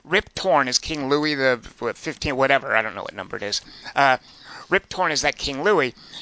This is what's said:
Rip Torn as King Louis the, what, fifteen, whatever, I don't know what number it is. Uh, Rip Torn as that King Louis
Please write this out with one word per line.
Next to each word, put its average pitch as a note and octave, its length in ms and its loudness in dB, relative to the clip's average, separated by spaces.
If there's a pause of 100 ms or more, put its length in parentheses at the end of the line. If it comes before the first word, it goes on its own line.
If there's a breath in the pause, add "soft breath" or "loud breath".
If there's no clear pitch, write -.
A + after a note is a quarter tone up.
Rip F3+ 320 -2
Torn D3+ 320 2
as B2 120 0
King D3 300 -6
Louis D3+ 260 2
the, C3 240 2 (200)
what, A2+ 180 -4
fifteen, D3 380 -6
whatever, C3+ 400 2
I A2 60 4
don't G#2+ 140 -4
know G2 60 -8
what - 140 -10
number G2 220 -8
it G2+ 60 -10
is. G#2 180 -4 (340 loud breath)
Uh, C3 220 4 (520 loud breath)
Rip F#3+ 200 0
Torn F3+ 220 -2
as C#3+ 100 -2
that D3 160 -2
King C#3 260 -6
Louis E3 300 2 (280 loud breath)